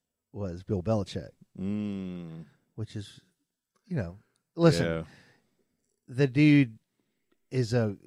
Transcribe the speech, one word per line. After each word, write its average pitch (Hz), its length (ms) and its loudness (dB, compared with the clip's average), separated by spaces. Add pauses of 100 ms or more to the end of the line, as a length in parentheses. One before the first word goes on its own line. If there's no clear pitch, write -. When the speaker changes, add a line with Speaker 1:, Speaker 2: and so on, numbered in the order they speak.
(320)
Speaker 1:
was 92 320 -8
Bill 101 180 -2
Belichick. 95 480 -4 (300)
Speaker 2:
Mm. 92 880 -6 (300)
Speaker 1:
Which 110 200 -10
is, - 240 -14 (680)
you 180 120 -6
know, 92 200 -6 (380)
listen, 156 300 6
Speaker 2:
Yeah. 82 180 -2 (1040)
Speaker 1:
the 131 200 0
dude 139 520 6 (720)
is 123 220 -2
a, 110 340 0